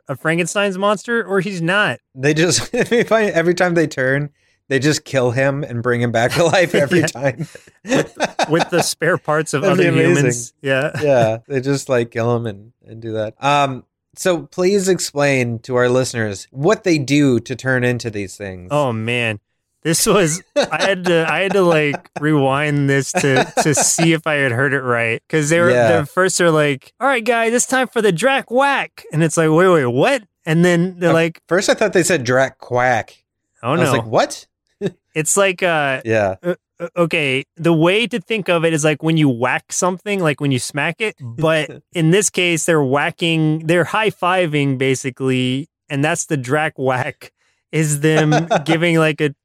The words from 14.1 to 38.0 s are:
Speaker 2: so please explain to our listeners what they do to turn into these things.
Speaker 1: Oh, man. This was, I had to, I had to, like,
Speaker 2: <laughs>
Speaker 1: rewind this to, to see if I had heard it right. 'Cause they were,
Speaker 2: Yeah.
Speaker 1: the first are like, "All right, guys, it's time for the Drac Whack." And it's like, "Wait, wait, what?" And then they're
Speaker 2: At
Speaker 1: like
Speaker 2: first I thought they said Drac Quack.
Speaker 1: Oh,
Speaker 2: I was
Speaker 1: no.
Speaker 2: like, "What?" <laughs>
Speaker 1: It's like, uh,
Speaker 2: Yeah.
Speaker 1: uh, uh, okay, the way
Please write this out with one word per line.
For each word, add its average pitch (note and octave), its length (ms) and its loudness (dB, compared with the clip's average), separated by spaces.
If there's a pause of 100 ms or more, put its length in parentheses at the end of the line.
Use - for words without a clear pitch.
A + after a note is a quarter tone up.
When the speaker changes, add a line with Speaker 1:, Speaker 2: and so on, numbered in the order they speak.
Speaker 2:
so E3+ 300 -2
please F#3 420 0
explain C#3 720 0
to B2+ 160 -6
our B2 120 2
listeners A#2+ 640 -2
what E3+ 340 0
they E3 140 2
do C3+ 420 2
to C3 160 -10
turn B2+ 280 -2
into A#2+ 260 -2
these G2+ 260 -8
things. F#2 340 -12
Speaker 1:
Oh, C#3+ 220 0
man. A2+ 480 -2 (420)
This E3 240 -2
was, F3+ 360 2 (140)
I F3+ 260 -2
had F#3+ 220 -2
to, E3 260 2
I D#3 100 -2
had F#3+ 120 -2
to, G3+ 100 2
like, D3+ 520 0
Speaker 2:
<laughs> C#3+ 60 -10
Speaker 1:
rewind C#3+ 680 2
this C#3 240 0
to, C#3 400 2 (100)
to D3+ 120 2
see E3 400 2
if D#3 120 -4
I D#3 100 0
had C#3 160 0
heard C3 200 0
it C#3 80 0
right. A#2 480 -2
'Cause D3+ 220 0
they E3+ 100 4
were, E3+ 120 4
Speaker 2:
Yeah. A#2+ 280 4
Speaker 1:
the C#3+ 60 -4
first F#3 340 0
are E3+ 100 4
like, D3 500 0
"All A#3+ 60 0
right, B3+ 180 0
guys, A#3 280 0
it's A#3+ 140 0
time B3+ 220 0
for A#3 120 -4
the G#3 120 4
Drac A#3 380 0
Whack." B3+ 640 -2
And D#3 100 0
it's D#3+ 140 0
like, D#3+ 140 2
"Wait, F3 180 4
wait, D#3+ 180 4
what?" G3+ 360 0 (240)
And E3+ 180 2
then F3 340 2
they're E3+ 120 0
Speaker 2:
At E3 40 2
Speaker 1:
like E3 340 0
Speaker 2:
first F3 200 0
I C4+ 60 4
thought G#3+ 180 0
they F#3 100 4
said D#3+ 220 0
Drac B2+ 340 0
Quack. B2 640 -2 (380)
Speaker 1:
Oh, A#2+ 120 -2
Speaker 2:
I E3+ 40 0
was D#3 120 2
Speaker 1:
no. - 80 2
Speaker 2:
like, A2 80 -6
"What?" C#3 400 -2 (340)
<laughs> F#3+ 140 -6 (200)
Speaker 1:
It's D#3 220 -2
like, G3 260 0
uh, D3 420 0
Speaker 2:
Yeah. G#2 380 0
Speaker 1:
uh, F3 120 -2 (260)
uh, E3+ 160 -8
okay, D3+ 480 0 (120)
the E3+ 180 0
way F#3 320 2